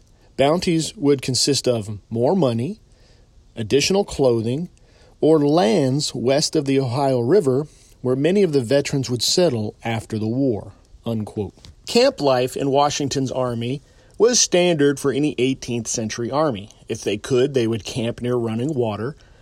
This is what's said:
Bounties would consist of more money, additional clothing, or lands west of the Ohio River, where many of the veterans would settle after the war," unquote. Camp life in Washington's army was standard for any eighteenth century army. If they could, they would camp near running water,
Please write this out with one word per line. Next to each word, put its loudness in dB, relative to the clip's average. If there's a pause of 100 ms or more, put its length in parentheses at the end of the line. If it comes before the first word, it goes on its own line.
(380)
Bounties 0
would 2
consist 0
of -2 (100)
more 0
money, 0 (760)
additional 2
clothing, 0 (520)
or 6
lands 2
west 0
of 0
the 2
Ohio 0
River, 2 (340)
where 0
many 2
of 0
the 4
veterans 0
would -4
settle 0
after -4
the -4
war," -2 (320)
unquote. -6 (320)
Camp 2
life 2
in -2
Washington's 0
army -4 (360)
was 4
standard 2
for -2
any 0
eighteenth -2
century -6
army. -2 (180)
If -6
they -4
could, 0
they 2
would -4
camp -6
near -2
running -4
water, -4 (260)